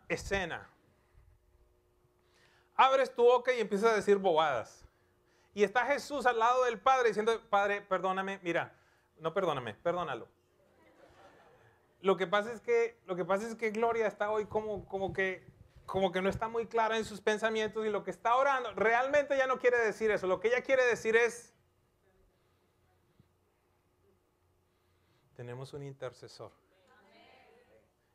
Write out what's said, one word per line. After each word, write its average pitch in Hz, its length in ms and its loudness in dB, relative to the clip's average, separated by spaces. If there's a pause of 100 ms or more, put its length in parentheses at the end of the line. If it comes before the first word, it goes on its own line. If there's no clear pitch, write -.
escena. 170 580 -6 (2000)
Abres 262 380 4
tu 240 100 2
boca 247 300 6
y 240 80 -2
empiezas 208 300 2
a 220 40 2
decir 202 220 2
bobadas. 156 640 0 (720)
Y 202 100 0
está 226 220 2
Jesús 269 400 -4
al 233 140 2
lado 247 260 4
del 233 140 -2
Padre 262 300 2
diciendo: 214 300 0 (120)
"Padre, 202 300 0
perdóname, 190 600 -4
mira, 160 340 -4 (440)
no 160 120 -6
perdóname, 143 440 -4
perdónalo". 160 520 -6 (1800)
Lo 190 140 4
que 185 100 -2
pasa 208 240 0
es 220 80 -14
que, 233 460 0
lo 185 100 -6
que 175 80 -4
pasa 196 240 -2
es 226 80 -10
que 220 160 -4
Gloria 226 360 -2
está 208 220 -4
hoy 214 160 -2
como, 214 440 -6
como 190 240 -6
que, 190 340 -4 (380)
como 190 260 0
que 185 100 -2
no 196 60 0
está 220 220 -2
muy 233 180 -4
clara 226 300 0
en 220 80 -4
sus 202 160 -12
pensamientos 220 640 -2
y 214 40 0
lo 196 140 -2
que 185 80 -6
está 233 240 0
orando 262 380 2
realmente 262 640 2
ya 262 100 2
no 254 100 0
quiere 247 200 4
decir 220 340 0
eso. 185 160 0
Lo 185 140 0
que 220 80 0
ella 247 120 2
quiere 254 240 2
decir 220 300 2
es, 226 380 0 (3750)
"Tenemos 123 340 -14
un 143 100 -14
intercesor". 127 720 -16 (1600)